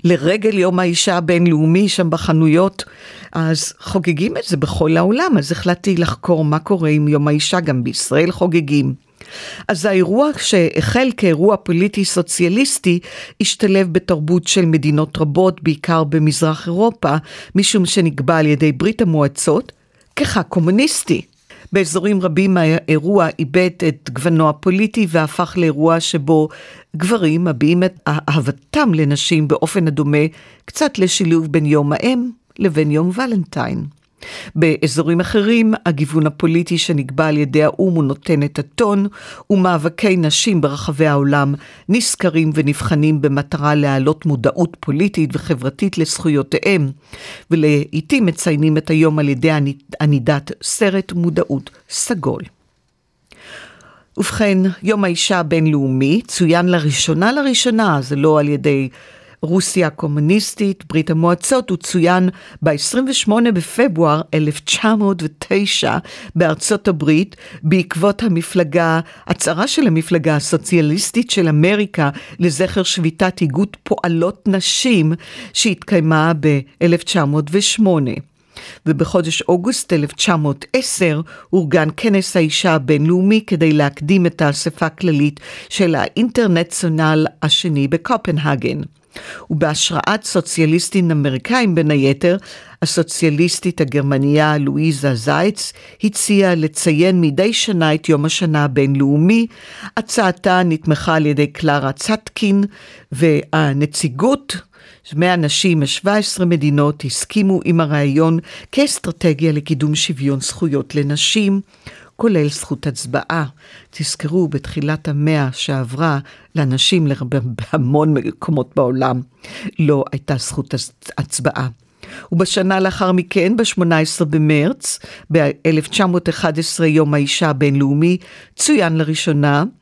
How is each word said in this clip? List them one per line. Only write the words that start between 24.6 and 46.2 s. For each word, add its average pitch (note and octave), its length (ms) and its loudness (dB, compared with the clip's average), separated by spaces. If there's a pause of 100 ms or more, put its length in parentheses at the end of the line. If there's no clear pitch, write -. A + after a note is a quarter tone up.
והפך D#3+ 480 -2
לאירוע D#3+ 420 2
שבו D#3 500 0 (460)
גברים F3 480 0
מביעים D#3+ 400 2
את F#3 100 0 (140)
אהבתם D3+ 840 -2
לנשים D3+ 540 2
באופן D#3+ 400 -2
הדומה D3 380 0 (400)
קצת C#4+ 320 -2
לשילוב E3 500 0
בין D3+ 180 0
יום D3 280 2
האם B3 360 -2 (300)
לבין D#3 320 0
יום E3 240 2
ולנטיין. D#3 680 -4 (720)
באזורים D#3 640 2
אחרים, A3 540 2 (120)
הגיוון D3+ 420 0
הפוליטי E3 500 0
שנקבע D3 500 -2
על D3+ 100 0
ידי D3 260 2
האו"ם F3+ 320 0
הוא D#3 80 2
נותן C#3+ 400 -2
את D3 160 -4
הטון, G3+ 480 -2 (420)
ומאבקי F#3 680 2
נשים E3 440 0
ברחבי D3 460 0
העולם C#3+ 480 2 (340)
נזכרים E3 640 0
ונבחנים D3 680 0
במטרה D3 540 0
להעלות C#3+ 500 0
מודעות D#3 540 0
פוליטית D#3 540 -2
וחברתית C#3+ 640 -4
לזכויותיהם, D#3 960 0 (600)